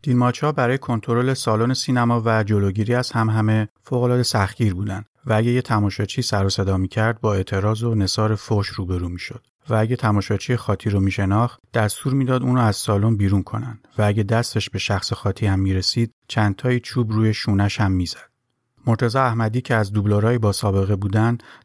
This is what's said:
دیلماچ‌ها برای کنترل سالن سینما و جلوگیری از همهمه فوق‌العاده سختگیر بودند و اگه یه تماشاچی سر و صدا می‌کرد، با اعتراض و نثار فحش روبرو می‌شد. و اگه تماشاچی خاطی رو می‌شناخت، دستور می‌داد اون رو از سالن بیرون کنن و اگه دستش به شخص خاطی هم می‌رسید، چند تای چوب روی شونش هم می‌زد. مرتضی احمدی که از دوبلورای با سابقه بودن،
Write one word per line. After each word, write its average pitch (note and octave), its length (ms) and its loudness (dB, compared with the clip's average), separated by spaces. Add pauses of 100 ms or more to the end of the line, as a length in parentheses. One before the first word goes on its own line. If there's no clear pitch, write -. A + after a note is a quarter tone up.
دیلماچ‌ها B2 500 2
برای C3 260 0
کنترل B2 560 0
سالن A#2 400 0
سینما A#2+ 520 0
و A2 180 2
جلوگیری G2+ 520 0
از B2 160 -2
همهمه A2 580 2 (140)
فوق‌العاده B2 400 0
سختگیر G#2 500 0
بودند G2 320 -6 (200)
و A#2+ 80 0
اگه A#2 180 2
یه B2+ 100 2
تماشاچی G#2 600 -2
سر G2 240 0
و G2 40 0
صدا F#2+ 280 0
می‌کرد، A2 440 -2
با G#2+ 120 0
اعتراض G#2 500 -2
و A#2 120 0
نثار G#2+ 400 0
فحش G2+ 320 -2
روبرو F2+ 420 -6
می‌شد. - 320 -12 (280)
و - 40 0
اگه A2 220 0
تماشاچی G#2 600 0
خاطی A2 340 -2
رو G2+ 100 2
می‌شناخت، G2 600 0 (140)
دستور A#2 400 -2
می‌داد C3 300 0
اون B2+ 120 2
رو B2+ 60 4
از G#2+ 140 2
سالن G#2+ 420 0
بیرون G2 260 2
کنن A2+ 360 -8 (180)
و G#2+ 40 0
اگه G#2 220 2
دستش A2+ 460 -2
به F#2+ 100 -6
شخص - 340 -4
خاطی - 320 -4
هم F#2+ 140 2
می‌رسید، F#2+ 540 0 (140)
چند G#2 280 0
تای B2+ 240 -2
چوب A#2 320 -2
روی A2 220 2
شونش G2+ 460 0
هم G2+ 120 2
می‌زد. F2+ 380 -4 (580)
مرتضی A#2+ 300 2
احمدی A#2 440 0
که - 140 0
از G#2 160 0
دوبلورای G#2 460 2
با G#2+ 140 2
سابقه G2 440 0
بودن، A2 420 0 (280)